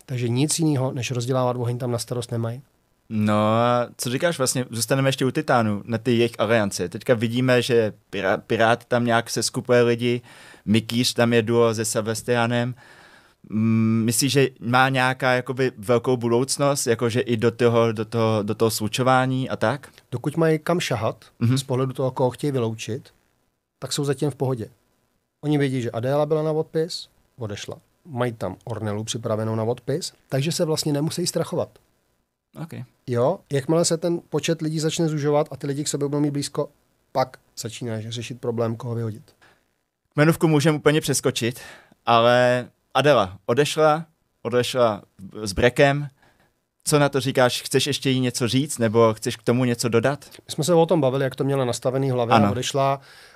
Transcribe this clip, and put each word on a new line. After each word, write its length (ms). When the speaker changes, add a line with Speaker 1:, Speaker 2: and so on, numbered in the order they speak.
Speaker 1:
Takže 240
nic 300
jinýho, 320
než 200
rozdělávat 440
oheň, 220
tam 140
na 60
starost 340
nemají. 300
Speaker 2:
No 260
a 480
co 120
říkáš 280
vlastně, 320
zůstaneme 400
ještě 160
u 60
Titánů, 540
na 120
ty 200
jejich 220
aliance. 500
Teďka 240
vidíme, 480
že 320
Pirá-, 360
Piráti 400
tam 180
nějak 240
se 140
skupuje 380
lidi, 400
Mikýř 480
tam 200
je 80
duo 320
se 120
Sebastianem. 880
Mm, 560
myslíš, 260
že 160
má 300
nějaká 440
jakoby 440
velkou 400
budoucnost, 720
jakože 340
i 160
do 140
toho, 400
do 140
toho, 380
do 120
toho 160
slučování 800
a 60
tak? 340
Speaker 1:
Dokud 260
mají 220
kam 200
šahat, 460
Speaker 2:
Mhm. 180
Speaker 1:
z 60
pohledu 300
toho, 180
koho 180
chtějí 220
vyloučit, 580
tak 140
jsou 120
zatím 240
v 60
pohodě. 340
Oni 140
vědí, 240
že 100
Adéla 340
byla 180
na 80
odpis, 560
odešla. 380
Mají 280
tam 300
Ornelu 400
připravenou 520
na 80
odpis, 500
takže 220
se 140
vlastně 280
nemusí 340
strachovat. 420
Speaker 2:
Ok. 100
Speaker 1:
Jo, 320
jakmile 340
se 120
ten 320
počet 320
lidí 180
začne 280
zužovat 440
a 60
ty 100
lidi 160
k 40
sobě 200
budou 140
mít 100
blízko, 380
pak 260
začínáš 520
řešit 320
problém, 340
koho 200
vyhodit. 280
Speaker 2:
Jmenovku 320
můžeme 300
úplně 240
přeskočit, 580
ale 600
Adela 520
odešla, 600
odešla 600
s 100
brekem. 540
Co 160
na 100
to 100
říkáš? 420
Chceš 260
ještě 220
jí 100
něco 280
říct, 300
nebo 360
chceš 220
k 80
tomu 220
něco 240
dodat? 360
Speaker 1:
My 40
jsme 120
se 100
o 120
tom 160
bavili, 220
jak 120
to 80
měla 220
nastavený 460
v 20
hlavě 220
Speaker 2:
Ano. 120
Speaker 1:
a 40
odešla. 500